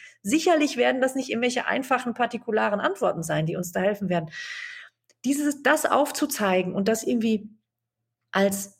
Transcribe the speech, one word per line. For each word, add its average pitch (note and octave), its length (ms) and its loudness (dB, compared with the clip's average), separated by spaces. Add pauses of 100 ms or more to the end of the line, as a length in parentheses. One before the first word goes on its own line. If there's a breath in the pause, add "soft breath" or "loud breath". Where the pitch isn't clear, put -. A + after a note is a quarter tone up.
(220 loud breath)
Sicherlich D4 560 2
werden B3 240 2
das C4 140 0
nicht C4 140 -4
irgendwelche B3 360 -2
einfachen, B3 480 0
partikularen A3 640 0
Antworten B3+ 440 0
sein, D#3 240 0
die E3+ 80 -2
uns F3+ 160 -6
da F#3+ 80 -4
helfen G3 280 0
werden. E3+ 220 0 (960 loud breath)
Dieses, C#4+ 380 -2
das D4+ 220 2
aufzuzeigen G#3 920 2
und G3 120 0
das A3+ 160 2
irgendwie A3 460 0 (840)
als, G3 460 0